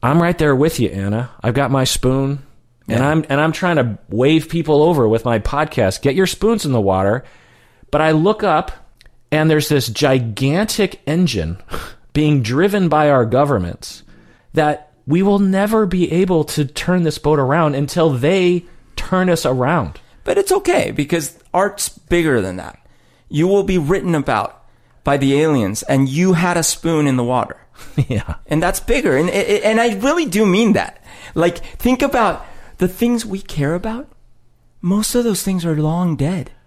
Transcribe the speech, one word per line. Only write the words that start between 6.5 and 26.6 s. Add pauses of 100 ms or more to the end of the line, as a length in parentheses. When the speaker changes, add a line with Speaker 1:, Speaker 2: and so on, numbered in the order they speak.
Speaker 1:
in
the
water. (680)
But
I
look
up (600)
and
there's
this
gigantic
engine (300)
<laughs>
being
driven
by
our
governments (500)
that (120)
we
will
never
be
able
to
turn
this
boat
around
until
they (320)
turn
us
around. (260)
Speaker 2:
But
it's
okay
because (160)
art's
bigger
than
that. (520)
You
will
be
written
about (420)
by
the
aliens
and
you
had
a